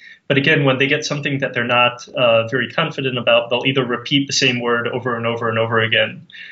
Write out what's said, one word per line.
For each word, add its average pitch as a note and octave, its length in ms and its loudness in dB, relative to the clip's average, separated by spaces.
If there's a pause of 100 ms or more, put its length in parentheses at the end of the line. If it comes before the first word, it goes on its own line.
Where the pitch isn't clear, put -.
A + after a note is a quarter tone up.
(260)
But C#3 120 2
again, D3 260 4
when C3 140 4
they C#3 80 2
get D3 180 0
something C#3+ 360 -4
that C3 120 -4
they're A#2+ 120 -2
not, A#2+ 440 0
uh, A2+ 400 2
very A#2+ 220 -2
confident C#3+ 480 -4
about, A#2 320 2
they'll B2 160 -2
either C3+ 180 2
repeat B2+ 420 0
the C3+ 60 -8
same B2 280 0
word A#2+ 280 0
over A#2+ 280 -4
and A#2 100 -4
over A#2 240 -2
and A2+ 80 -2
over A2+ 220 0
again, A2 460 0 (260)